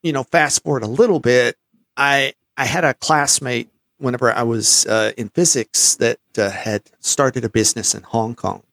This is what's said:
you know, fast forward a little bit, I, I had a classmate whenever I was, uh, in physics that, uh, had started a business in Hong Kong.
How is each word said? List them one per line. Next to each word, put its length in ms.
you 120
know, 100
fast 400
forward 200
a 40
little 320
bit, 380
I, 360
I 80
had 220
a 80
classmate 720
whenever 360
I 100
was, 420
uh, 320
in 100
physics 720
that, 200
uh, 120
had 340
started 420
a 60
business 440
in 100
Hong 320
Kong. 380